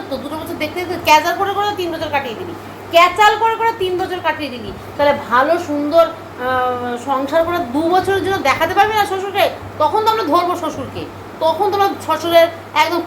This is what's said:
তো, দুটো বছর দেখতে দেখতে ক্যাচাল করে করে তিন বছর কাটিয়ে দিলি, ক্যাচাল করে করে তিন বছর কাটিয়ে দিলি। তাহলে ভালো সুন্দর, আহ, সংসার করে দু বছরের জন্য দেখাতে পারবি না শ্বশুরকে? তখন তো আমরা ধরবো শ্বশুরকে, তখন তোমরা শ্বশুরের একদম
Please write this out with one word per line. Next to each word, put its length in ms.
তো, 80
দুটো 180
বছর 180
দেখতে 260
দেখতে 240
ক্যাচাল 340
করে 160
করে 140
তিন 140
বছর 200
কাটিয়ে 240
দিলি, 180
ক্যাচাল 480
করে 160
করে 240
তিন 180
বছর 260
কাটিয়ে 260
দিলি। 220
তাহলে 160
ভালো 300
সুন্দর, 460
আহ, 1000
সংসার 400
করে 120
দু 240
বছরের 440
জন্য 120
দেখাতে 360
পারবি 200
না 120
শ্বশুরকে? 440
তখন 260
তো 60
আমরা 120
ধরবো 320
শ্বশুরকে, 500
তখন 320
তোমরা 180
শ্বশুরের 420
একদম 340